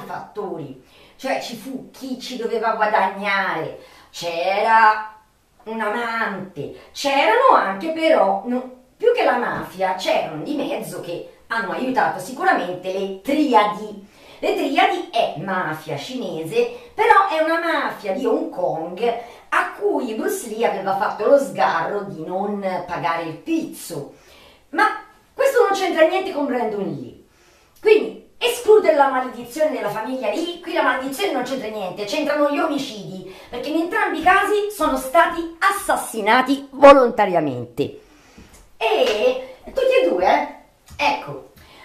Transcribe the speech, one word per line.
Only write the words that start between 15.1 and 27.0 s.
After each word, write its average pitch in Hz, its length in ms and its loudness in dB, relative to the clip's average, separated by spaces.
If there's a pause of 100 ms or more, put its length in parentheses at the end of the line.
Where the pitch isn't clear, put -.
è - 280 -2
mafia 156 580 -6
cinese, 208 1000 -6
però 415 340 6
è 311 140 0
una 330 160 0
mafia 277 540 -4
di 247 120 -4
Hong 262 260 0
Kong 165 520 -4 (460)
a - 240 -2
cui 277 420 -2
Bruce 381 340 -4
Lee 220 160 -4
aveva 190 320 -2
fatto 208 300 -2
lo 277 120 8
sgarro 190 680 -2
di 156 200 -10
non 190 640 -4
pagare 156 380 -4
il 156 120 -10
pizzo. - 800 -6 (560)
Ma - 320 0 (320)
questo 494 280 4
non 392 100 4
c'entra 330 340 4
niente 359 260 0
con 285 140 -2
Brandon 220 380 -2
Lee. 131 340 -8 (640)